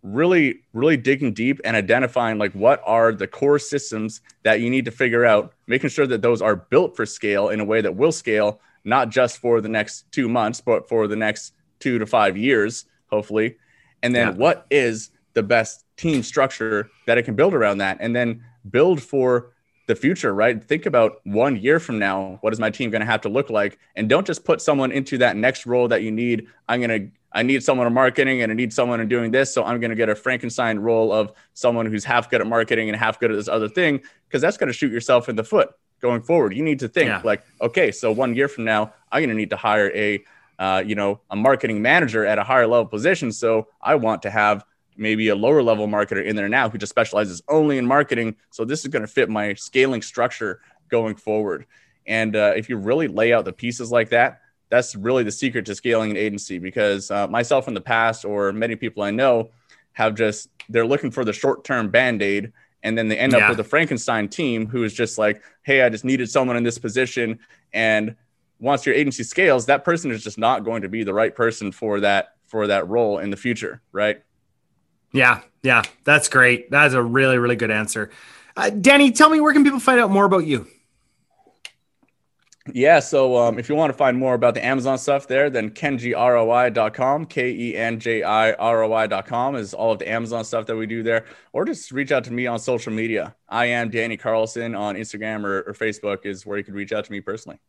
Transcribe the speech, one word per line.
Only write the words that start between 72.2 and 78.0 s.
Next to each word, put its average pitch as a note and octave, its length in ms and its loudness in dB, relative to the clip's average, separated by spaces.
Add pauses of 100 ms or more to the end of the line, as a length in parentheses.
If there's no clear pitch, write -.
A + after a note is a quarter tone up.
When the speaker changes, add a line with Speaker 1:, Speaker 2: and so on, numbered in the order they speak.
Speaker 1:
for G#2+ 200 -4
that G2 220 0
role G#2+ 300 0
in G2+ 100 -6
the G2 80 -6
future, - 440 -6 (120)
right? G#2 280 -2 (920)
Speaker 2:
Yeah, B2 280 6 (240)
yeah, B2 180 4 (220)
that's D3 260 4
great. B2 400 4
That's C#3+ 240 4
a B2+ 80 2
really, B2+ 380 2
really A#2+ 160 2
good A2 160 -2
answer. G#2+ 400 -4 (440)